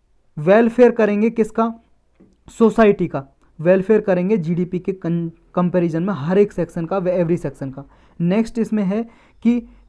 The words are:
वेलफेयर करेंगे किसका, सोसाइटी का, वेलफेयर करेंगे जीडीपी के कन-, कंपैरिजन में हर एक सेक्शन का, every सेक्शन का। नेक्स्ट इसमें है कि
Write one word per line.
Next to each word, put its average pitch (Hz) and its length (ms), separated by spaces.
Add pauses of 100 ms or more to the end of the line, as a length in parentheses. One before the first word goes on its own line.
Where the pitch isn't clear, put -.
(380)
वेलफेयर 226 540
करेंगे 214 380
किसका, 226 440 (760)
सोसाइटी 208 580
का, 139 180 (340)
वेलफेयर 190 420
करेंगे 190 360
जीडीपी 175 420
के 190 140
कन-, 170 360 (260)
कंपैरिजन 175 480
में 202 100
हर 160 240
एक 202 140
सेक्शन 170 340
का, 190 140
every 175 380
सेक्शन 139 340
का। 139 120 (380)
नेक्स्ट 214 380
इसमें 214 240
है 202 200 (400)
कि 233 240 (220)